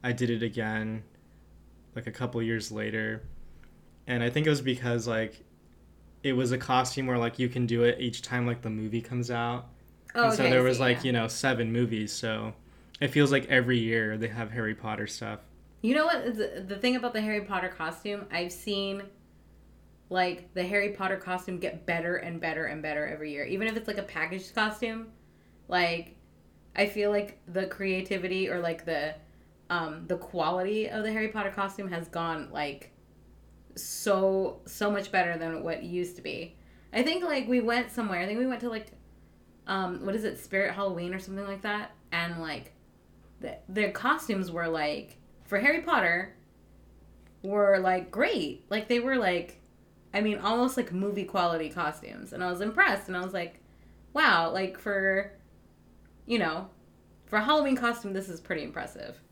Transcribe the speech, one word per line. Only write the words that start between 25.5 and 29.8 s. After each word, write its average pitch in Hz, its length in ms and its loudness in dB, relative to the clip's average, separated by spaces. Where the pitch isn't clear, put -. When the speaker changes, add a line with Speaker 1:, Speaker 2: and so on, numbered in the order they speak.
Speaker 2:
like, 170 480 0
I 202 100 4
feel 208 240 0
like 202 380 -2
the 185 180 -2
creativity 185 840 -2
or, 175 120 -2
like, 165 240 -2
the, 156 300 -2
um, 165 360 -2